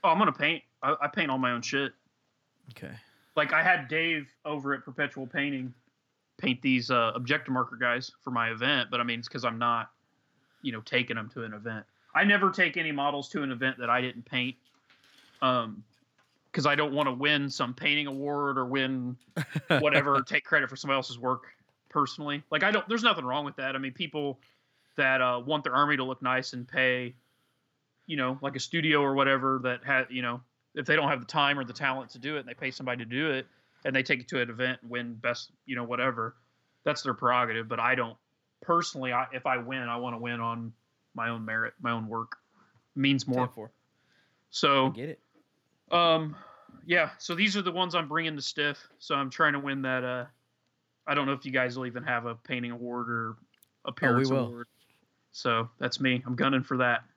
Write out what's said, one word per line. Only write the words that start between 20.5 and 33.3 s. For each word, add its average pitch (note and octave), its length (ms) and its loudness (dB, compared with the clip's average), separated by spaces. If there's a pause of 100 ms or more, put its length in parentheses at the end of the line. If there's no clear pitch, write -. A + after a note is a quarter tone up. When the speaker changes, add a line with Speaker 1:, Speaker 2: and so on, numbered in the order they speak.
Speaker 1:
for C3+ 60 -12
somebody C#3 200 0
else's B2+ 220 -4
work B2+ 360 -2 (360)
personally. D3 600 -2
Like, D#3 120 2
I G3 80 4
don't, G#3 180 0
there's A3 160 0
nothing D#3+ 220 4
wrong C#3 180 0
with C#3 120 -8
that. C3+ 180 -4
I C3+ 40 -2
mean, C3+ 140 -6
people D3 480 -4 (560)
that, C3 240 4
uh, B2 240 2
want D3 200 -2
their B2+ 100 -2
army D3 220 4
to C3 80 0
look C3 180 -6
nice B2+ 300 0
and B2 140 -8
pay, B2+ 480 0 (920)
you D#3+ 100 -6
know, C3 260 0
like, C3+ 140 -4
a B2 40 -6
studio D#3 400 2
or C#3 140 2
whatever C3+ 500 4
that B2 200 -2
ha-, C3 260 0
you B2+ 120 -6
know, B2 180 -4 (340)
if C#3+ 120 -6
they D3+ 100 4
don't D3 120 4
have C#3 120 0
the A#2+ 60 -14
time C#3+ 320 2
or C3 60 -4
the A#2+ 80 -10
talent C3 380 -4
to - 80 -20
do C#3+ 180 -6
it C#3+ 40 -4
and B2 80 -14
they A#2+ 60 -12
pay C3+ 160 -6
somebody B2 280 -4
to A2+ 100 -8
do C#3+ 220 0